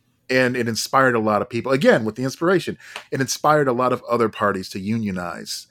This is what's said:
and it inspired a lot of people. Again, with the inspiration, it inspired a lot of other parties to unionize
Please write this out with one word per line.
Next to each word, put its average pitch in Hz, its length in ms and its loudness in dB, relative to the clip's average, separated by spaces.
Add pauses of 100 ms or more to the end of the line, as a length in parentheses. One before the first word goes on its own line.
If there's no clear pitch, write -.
(300)
and 127 260 2
it 117 140 -2
inspired 127 460 2
a 113 40 2
lot 107 220 2
of 101 80 -6
people. 117 240 -2
Again, 147 320 4
with 107 100 -4
the 123 80 -6
inspiration, 160 540 -2 (340)
it 135 80 -4
inspired 147 480 2
a 127 60 2
lot 123 180 0
of 120 180 -2
other 117 200 2
parties 98 400 -2
to 104 100 -10
unionize 95 920 -6